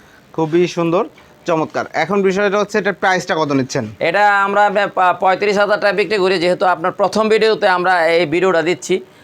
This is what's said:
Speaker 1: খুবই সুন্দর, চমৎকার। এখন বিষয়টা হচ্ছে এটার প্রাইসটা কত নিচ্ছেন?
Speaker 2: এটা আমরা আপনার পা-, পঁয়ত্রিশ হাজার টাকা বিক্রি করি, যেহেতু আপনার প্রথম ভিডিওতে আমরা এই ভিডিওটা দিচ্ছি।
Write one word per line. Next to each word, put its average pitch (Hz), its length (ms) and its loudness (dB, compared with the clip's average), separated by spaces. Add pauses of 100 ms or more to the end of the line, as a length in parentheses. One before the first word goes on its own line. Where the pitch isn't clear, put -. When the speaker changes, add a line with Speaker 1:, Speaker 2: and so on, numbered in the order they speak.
(320)
Speaker 1:
খুবই 160 360 0
সুন্দর, 170 360 -2 (420)
চমৎকার। 156 460 -2
এখন 180 300 -2
বিষয়টা 196 360 0
হচ্ছে 208 200 -2
এটার 196 140 -2
প্রাইসটা 185 460 -2
কত 147 140 -2
নিচ্ছেন? 131 320 -2 (160)
Speaker 2:
এটা 202 420 2
আমরা 202 240 2
আপনার 202 220 0
পা-, 180 320 0
পঁয়ত্রিশ 190 380 0
হাজার 202 220 2
টাকা 202 120 2
বিক্রি 202 260 -2
করি, 190 200 2
যেহেতু 175 280 0
আপনার 175 260 0
প্রথম 202 360 0
ভিডিওতে 214 400 2
আমরা 180 380 2
এই 165 200 2
ভিডিওটা 170 360 0
দিচ্ছি। 180 380 -2 (240)